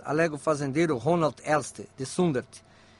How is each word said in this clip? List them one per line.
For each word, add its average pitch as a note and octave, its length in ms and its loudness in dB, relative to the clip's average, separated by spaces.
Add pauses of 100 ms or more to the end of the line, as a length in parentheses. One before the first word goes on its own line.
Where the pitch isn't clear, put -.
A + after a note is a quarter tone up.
alega D#3 300 0
o - 20 -6
fazendeiro D3 580 0
Ronald D3+ 480 0
Elst, C#3+ 360 -2 (180)
de C3+ 80 -6
Zundert. D3 560 -2 (380)